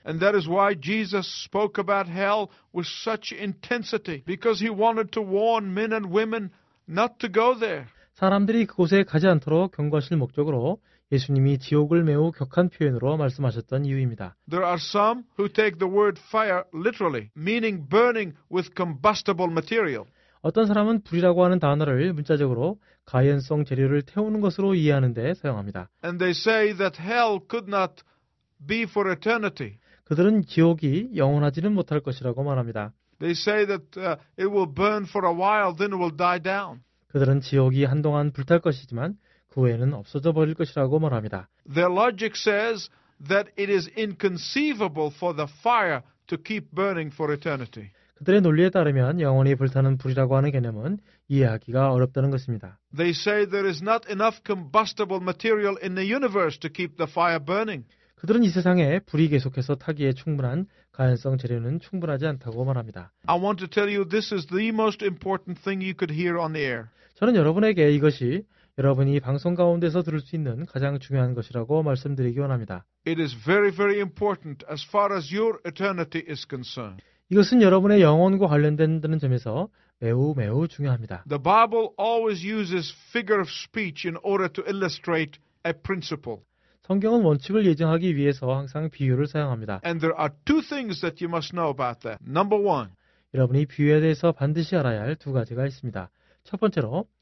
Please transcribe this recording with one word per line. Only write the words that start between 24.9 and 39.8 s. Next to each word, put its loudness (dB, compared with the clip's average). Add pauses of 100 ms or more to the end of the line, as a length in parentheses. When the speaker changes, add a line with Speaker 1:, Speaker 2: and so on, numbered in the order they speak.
Speaker 2:
데 -4
사용합니다. -8 (140)
Speaker 1:
And -6
they 2
say 0
that -4
hell 0 (100)
could -6
not -2 (640)
be -2
for -2
eternity. -4 (260)
Speaker 2:
그들은 2
지옥이 2
영원하지는 2
못할 0
것이라고 -4
말합니다. -4 (260)
Speaker 1:
They -2
say 0
that, -6
uh, -4 (220)
it 0
will 0
burn 0
for -2
a 2
while, 0
then -2
it -2
will -2
die 0
down. -6 (280)
Speaker 2:
그들은 2
지옥이 2
한동안 0
불탈 0
것이지만 -6 (320)
그 -2
후에는 2